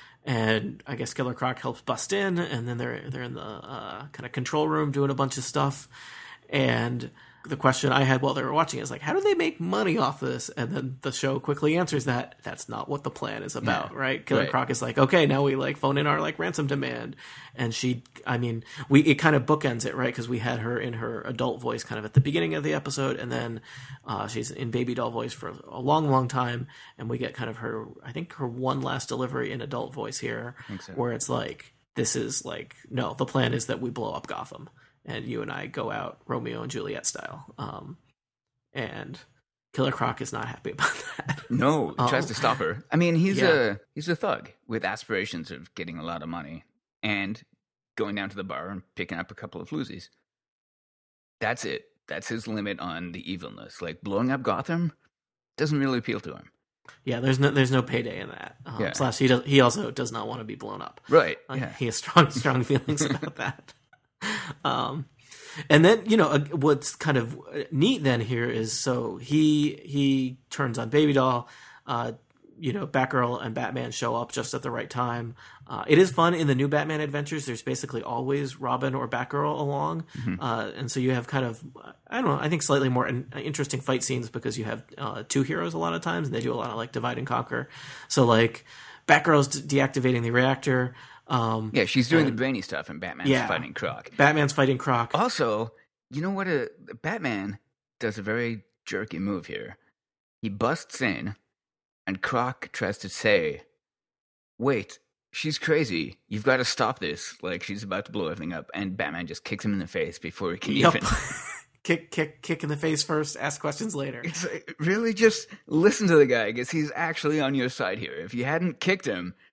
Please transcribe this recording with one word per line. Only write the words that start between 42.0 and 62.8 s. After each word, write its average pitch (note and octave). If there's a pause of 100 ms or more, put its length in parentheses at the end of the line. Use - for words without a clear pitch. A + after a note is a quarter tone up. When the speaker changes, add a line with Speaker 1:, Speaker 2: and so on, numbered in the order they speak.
Speaker 2:
tries C3
Speaker 1:
Um, -
Speaker 2:
to A2+
stop B2
her. F#2+
I -
mean, E3+
he's F#3+
Speaker 1:
yeah. F#3+
Speaker 2:
a, A2+ (160)
he's D3+
a E3+
thug - (180)
with A2+
aspirations F#2+
of D#2+
getting E2
a D#2
lot E2
of D#2+
money D#2+ (400)
and G#2 (520)
going G#2
down G2+
to G2+
the G2+
bar D#2+
and F#2+ (140)
picking E2+
up F2
a -
couple -
of -
floozies. D3 (1300)
That's A#2
it. C2+ (220)
That's F2
his A2+
limit G#2
on E2+
the F2
evilness. A1
Like, D#2+
blowing G#2+
up C3+
Gotham E3 (640)
doesn't D3+
really C3+
appeal A2+
to D2
him. - (520)
Speaker 1:
Yeah, A#2+
there's C3
no, C#3
there's C3+
no C3
payday A#2+
in G2
that. -
Um, A2
Speaker 2:
Yeah. G2
Speaker 1:
slash, -
he C3+
does, B2+
he C#3
also B2
does A#2+
not A2
wanna A2+
be G#2+
blown G2+
up. -
Speaker 2:
Right, B2+ (120)
Speaker 1:
Uh, C3
Speaker 2:
yeah. C3+
Speaker 1:
he -
has A2+
strong, -
strong B2+
<laughs> -
feelings D3